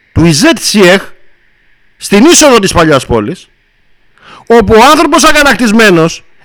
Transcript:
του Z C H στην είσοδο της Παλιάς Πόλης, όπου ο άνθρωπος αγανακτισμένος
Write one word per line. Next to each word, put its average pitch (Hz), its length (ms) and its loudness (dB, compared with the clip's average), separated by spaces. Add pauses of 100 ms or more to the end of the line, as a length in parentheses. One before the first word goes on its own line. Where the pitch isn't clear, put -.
(120)
του 165 200 0 (100)
Z 294 300 -2
C 196 240 2
H 190 40 -2 (1000)
στην 208 280 0
είσοδο 285 340 2
της 196 140 -4
Παλιάς 156 320 -2
Πόλης, 117 420 -6 (1000)
όπου 226 260 0
ο 220 100 4
άνθρωπος 302 400 0
αγανακτισμένος 226 1000 0 (220)